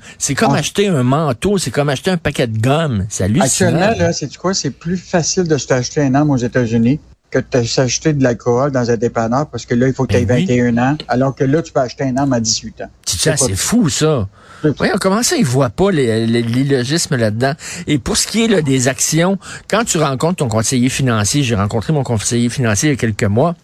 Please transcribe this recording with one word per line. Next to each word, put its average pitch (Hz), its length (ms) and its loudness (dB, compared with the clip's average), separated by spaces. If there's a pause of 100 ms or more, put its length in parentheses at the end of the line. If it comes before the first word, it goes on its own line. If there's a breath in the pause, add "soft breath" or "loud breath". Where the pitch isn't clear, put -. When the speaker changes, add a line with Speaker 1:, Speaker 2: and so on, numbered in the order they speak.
(180 loud breath)
Speaker 1:
C'est - 160 -2
comme 208 200 2
Speaker 2:
Ah. 185 40 2
Speaker 1:
acheter 202 300 0
un 151 140 2
manteau, 151 540 0
c'est 156 140 -2
comme 143 180 0
acheter 143 220 -2
un 185 80 0
paquet 143 280 -2
de 110 120 -4
gomme. 127 500 0
C'est - 160 -4
hallucinant. 117 220 2
Speaker 2:
Actuellement, 185 520 2
là, 170 140 2
sais-tu - 260 -8
quoi ? 185 140 -2
C'est 156 180 -4
plus 175 280 -6
facile 175 500 -2
de 156 80 2
se 131 100 -4
t'acheter 131 360 0
une 131 120 2
arme 147 160 4
aux 139 60 2
États-Unis 120 640 2 (320)
que 135 60 2
de 127 60 -2
te 123 200 0
s'acheter 131 480 0
de 139 120 2
l'alcool 123 480 0
dans 123 180 0
un 120 60 2
dépanneur, 117 500 0
parce - 180 -10
que 127 120 -2
là, 123 100 2
il 131 80 0
faut 131 100 -2
que 120 100 -2
t'aies 98 100 2
Speaker 1:
Ben 113 140 2
oui. 180 80 0
Speaker 2:
vingt 220 60 0
et 247 100 2
un 120 160 2
ans, 131 180 0 (100)
alors 131 280 0
que 143 100 -2
là, 135 180 2
tu - 100 -10
peux 147 60 0
acheter 131 260 -2
une 127 140 -2
arme 139 140 0
à 120 80 0
dix-huit 110 400 -6
ans. 107 60 -10 (200)
Speaker 1:
Tu - 100 -4
sais, - 60 -2
Speaker 2:
C'est 156 80 2
pas 156 60 0 (140)
Speaker 1:
c'est 98 40 -4
fou, 196 340 0
ça. 143 380 0 (360 loud breath)
Speaker 2:
C'est 147 140 0
Speaker 1:
Voyons, 220 240 0
comment 196 220 0
ça, 339 140 0
ils 247 80 2
voient 127 260 2
pas 196 220 0
les, 113 340 2
les, 117 160 2
l'illogisme 135 720 0
là-dedans ? 117 380 0 (340 loud breath)
Et 151 120 0
pour 185 180 -4
ce - 100 -2
qui 226 180 0
est, 226 40 2
là, 190 140 2
des 131 260 0
actions, 170 500 0 (320 loud breath)
quand 220 140 0
tu - 140 -2
rencontres 151 400 0
ton 139 100 -2
conseiller 117 400 0
financier, 123 560 0
j'ai 117 100 -2
rencontré 104 380 -2
mon 147 100 0
conseiller 120 460 -2
financier 117 400 0
il 147 40 2
y - 20 0
a 113 40 -4
quelques 110 240 -2
mois, 123 420 2